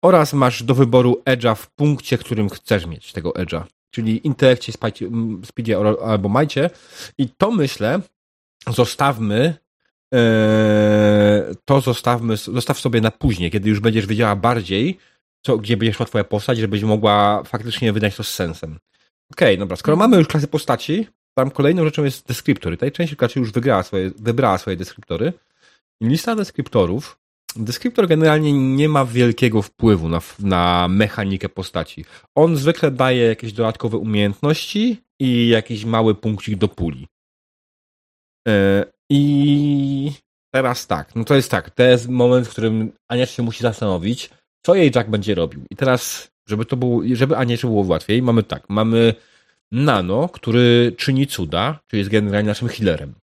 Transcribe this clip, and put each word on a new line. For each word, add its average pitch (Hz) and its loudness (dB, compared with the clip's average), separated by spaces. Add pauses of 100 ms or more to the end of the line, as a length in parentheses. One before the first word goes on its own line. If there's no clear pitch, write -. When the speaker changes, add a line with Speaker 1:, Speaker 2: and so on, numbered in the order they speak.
Speaker 1:
Oraz 170 4
masz 127 0
do 123 0
wyboru 123 4
edge'a 120 0
w - -20
punkcie, 147 -2
którym 107 -4
chcesz 98 -2
mieć - -16
tego 85 -6
edge'a. 85 -8 (300)
Czyli 110 -4
intelekcie, 127 2
spajcie, 110 -8
m, 110 -6
speedzie 110 -4
oro-, 107 0
albo 101 0
majcie. 143 0 (480)
I 131 -2
to, 208 -2
myślę, 143 -2 (680)
zostawmy, 120 0 (580)
e, 107 4 (140)
to 139 2
zostawmy, 117 -2
zostaw 123 -4
sobie 117 0
na 110 2
później, 87 -2
kiedy 107 -2
już 104 0
będziesz 107 0
wiedziała 107 0
bardziej, 113 -2 (480)
co, 127 0
gdzie 110 -2
będzie 110 0
szła 113 -4
twoja 104 -2
postać, 104 -4
żebyś 107 -2
mogła 104 2
faktycznie 110 -4
wydać 104 -2
to - -12
z - -10
sensem. 80 -8 (520)
Okej, 107 2
dobra, 90 -6
skoro 151 0
Speaker 2:
Mhm. 202 4
Speaker 1:
mamy 196 6
już 151 4
klasy 147 -2
postaci, 156 -4 (300)
tam 131 0
kolejną 160 0
rzeczą 156 -2
jest - -6
deskryptor. - -2
I 85 -8
ta 139 -4
część 151 -6
graczy 123 -2
już 113 -4
wygrała 117 0
swoje, 95 -4
wybrała 117 0
swoje 92 -6
deskryptory. 92 -6 (680)
I 110 0
lista 165 0
deskryptorów. 120 -2 (360)
Deskryptor 175 -2
generalnie 156 4
nie 135 2
ma 139 2
wielkiego 117 2
wpływu 98 2
na 82 -2
f-, - -10
na 90 2
mechanikę 98 -2
postaci. - -10 (300)
On 160 4
zwykle 147 0
daje 127 2
jakieś 110 -4
dodatkowe 113 -4
umiejętności 127 -2 (180)
i 120 2
jakiś 110 0
mały 113 2
punkcik 107 -6
do 104 2
puli. 73 -8 (1400)
E, 98 4 (240)
i 143 2 (420)
teraz 127 -2
tak, - -6
no 117 -4
to 143 2
jest 135 2
tak, - -2
to - 2
jest 123 4
moment, 123 2
w - -16
którym 110 -2 (200)
Ania 123 0
się - -8
musi 113 -6
zastanowić, 107 -2 (360)
co 175 6
jej 160 4
Jack 110 0
będzie 104 -2
robił. 78 -4
I - -16
teraz, - -2 (160)
żeby 107 -4
to 131 -6
było, 120 0 (120)
żeby 135 0
Anie 120 -2
się 123 -4
było 104 0
łatwiej, 101 0
mamy 117 2
tak, - -10
mamy 113 2 (580)
Nano, 117 0
który 120 2
czyni 135 0
cuda, 98 -4
czyli 107 -4
jest 98 -4
generalnie 104 0
naszym 104 -4
healerem. 82 -4 (120)